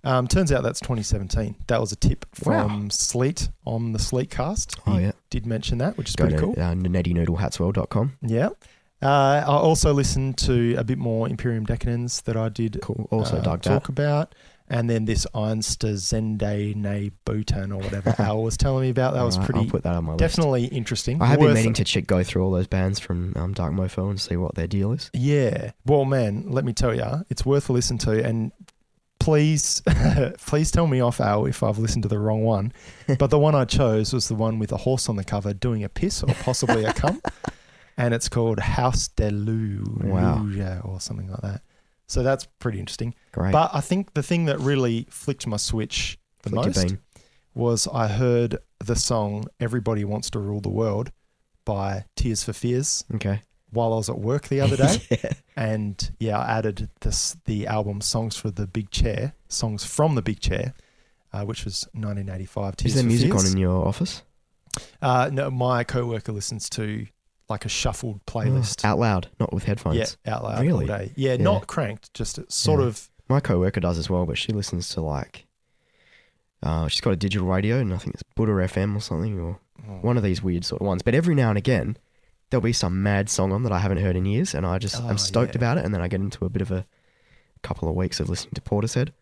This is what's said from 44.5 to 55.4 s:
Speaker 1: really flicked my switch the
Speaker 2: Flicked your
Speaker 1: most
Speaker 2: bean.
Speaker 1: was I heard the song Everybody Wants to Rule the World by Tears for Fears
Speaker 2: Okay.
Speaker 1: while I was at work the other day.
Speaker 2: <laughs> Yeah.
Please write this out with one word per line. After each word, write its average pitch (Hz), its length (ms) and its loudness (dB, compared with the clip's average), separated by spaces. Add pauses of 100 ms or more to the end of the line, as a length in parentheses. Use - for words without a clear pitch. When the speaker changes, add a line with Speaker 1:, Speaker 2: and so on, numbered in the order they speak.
Speaker 1:
really 127 500 2
flicked - 380 -6
my 104 100 -2
switch - 600 -4 (240)
the - 60 -6
Speaker 2:
Flicked 107 260 0
your 92 80 4
Speaker 1:
most 87 60 2
Speaker 2:
bean. 98 100 -4 (540)
Speaker 1:
was 120 340 0
I 117 220 0
heard 120 480 2 (220)
the 117 160 -2
song 107 500 -2 (140)
Everybody 113 440 -2
Wants 101 280 -4
to 107 80 -4
Rule 104 200 -4
the 98 100 -4
World 107 420 -2 (520)
by 98 420 -4 (100)
Tears 117 280 0
for - 100 -6
Fears 123 500 -2 (120)
Speaker 2:
Okay. 101 280 -2 (260)
Speaker 1:
while 113 240 0
I 113 40 0
was 110 120 -4
at - 100 -6
work 123 300 -2
the 135 120 0
other 139 160 4
day. 151 280 6
Speaker 2:
<laughs> - 60 -20
Yeah. 113 220 -2 (220)